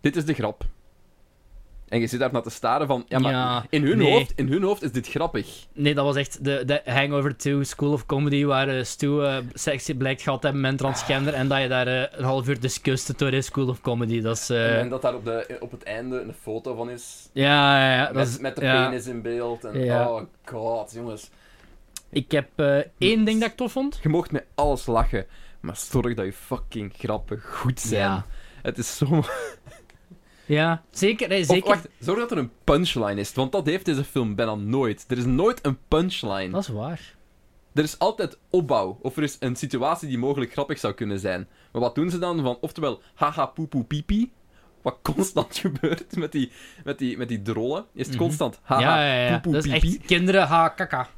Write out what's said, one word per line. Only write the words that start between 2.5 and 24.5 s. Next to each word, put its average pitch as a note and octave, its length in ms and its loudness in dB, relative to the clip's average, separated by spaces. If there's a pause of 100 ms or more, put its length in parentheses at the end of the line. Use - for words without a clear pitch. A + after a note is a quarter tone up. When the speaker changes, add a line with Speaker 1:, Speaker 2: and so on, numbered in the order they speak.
Speaker 1:
staren C3+ 360 0
van, B2+ 220 -2
ja, C3 100 0
maar C3 140 4
Speaker 2:
Ja, B2 380 -2
Speaker 1:
in C#3+ 160 2
hun G#3+ 120 4
Speaker 2:
nee. - 140 6
Speaker 1:
hoofd, - 240 4
in B2+ 120 0
hun C#3+ 140 2
hoofd G3+ 200 0
is C3+ 100 -4
dit B2 160 -4
grappig. C#3+ 380 -2 (260)
Speaker 2:
Nee, D3 220 2
dat C#3 100 2
was C#3 120 2
echt C3+ 280 -6
de, C#3 220 0
de C#3+ 180 0
Hangover C#3 520 0
Two, C#3+ 260 0
School C#3+ 300 0
of C#3 140 -2
Comedy, C#3+ 380 2
waar, C3+ 240 2
eh, C3 160 -2
Stu, C#3+ 400 0
eh, C#3 120 0 (160)
seks C#3 460 -4
blijkt C3 240 -2
gehad C3+ 200 -2
hebben C#3+ 180 0
met C3 100 2
een C#3 60 0
transgender C3+ 580 -2
en C3 140 0
dat C3+ 140 2
je C3 60 0
daar, B2+ 180 0
eh, B2+ 320 -2
een C3 60 -4
half C3 240 0
uur C3+ 120 -2
discussie B2+ 540 -2
door C3+ 180 0
in C3+ 100 2
School C3 260 -2
of B2 120 -4
Comedy. A#2 400 0
Dat A2 160 0
is, - 140 -6
eh, A#2 240 2
Speaker 1:
En, A2+ 60 4
en B2 80 -2
dat B2+ 140 -4
daar B2+ 120 0
op A2 100 -8
de, A#2 360 -4
op A#2 100 -10
het A2+ 120 -16
einde B2 380 -6
een G#2+ 220 -10
foto A2+ 320 -6
van A#2 160 -6
is. - 420 -16
Speaker 2:
Ja, C#3 540 6
ja, C3 100 4
ja, C3 80 4
dat C3+ 100 -4
Speaker 1:
Met, C3+ 140 2
Speaker 2:
is, A#2+ 100 -4
Speaker 1:
met C3+ 180 -4
de C#3+ 80 -2
Speaker 2:
ja. C3 240 4
Speaker 1:
penis B2+ 180 -4
in A#2+ 160 -8
beeld. A#2+ 420 -4
En, B2+ 200 -2
Speaker 2:
Ja. A#2+ 260 4
Speaker 1:
oh A2 120 -4 (220)
god, A2+ 500 -6
jongens. A2+ 360 -10 (800)
Speaker 2:
Ik C#3 200 -4
heb, C#3+ 260 0
eh, C#3+ 200 4 (220)
één A3 260 4
ding A3 160 2
dat A3+ 100 2
ik - 60 -20
tof A#3+ 160 -2
vond. C#4 300 -4
Speaker 1:
Je D3+ 60 2
moogt E3+ 240 0
met C#3 120 -2 (100)